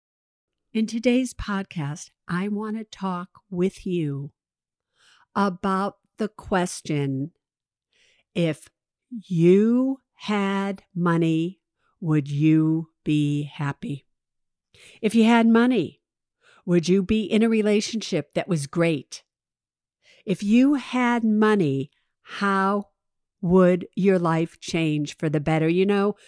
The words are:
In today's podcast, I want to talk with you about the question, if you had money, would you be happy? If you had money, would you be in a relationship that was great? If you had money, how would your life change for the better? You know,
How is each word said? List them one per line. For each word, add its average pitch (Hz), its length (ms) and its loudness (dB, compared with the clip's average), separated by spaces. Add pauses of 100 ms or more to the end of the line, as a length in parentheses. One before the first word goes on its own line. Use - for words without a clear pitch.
(720)
In 220 140 -2
today's 240 460 0
podcast, 180 800 -8 (180)
I 180 180 -4
want 214 300 -6
to 220 80 -12
talk 180 420 -10 (220)
with 185 360 -4
you 147 460 -4 (1040)
about 196 640 -2 (200)
the 214 120 -4
question, 147 1000 -4 (1000)
if 170 360 -4 (400)
you 220 920 2 (140)
had 208 680 -4 (120)
money, 170 640 0 (400)
would 151 300 0
you 156 580 2 (160)
be 147 500 -2
happy? 143 520 -8 (960)
If 214 120 0
you 226 120 6
had 233 200 6
money, 226 540 2 (680)
would 175 220 2
you 190 160 4
be 220 200 0
in 214 200 0
a 226 60 2
relationship 208 840 -2
that - 120 -4
was 156 180 -2
great? 165 580 -4 (1040)
If 190 160 -4
you 247 340 4
had 240 500 -2
money, 208 680 2 (300)
how 196 640 -2 (580)
would 180 520 4
your 190 240 2
life 165 400 -2
change 151 580 -4
for 160 100 -4
the 151 120 -2
better? 160 280 0
You 175 160 2
know, 202 320 0 (120)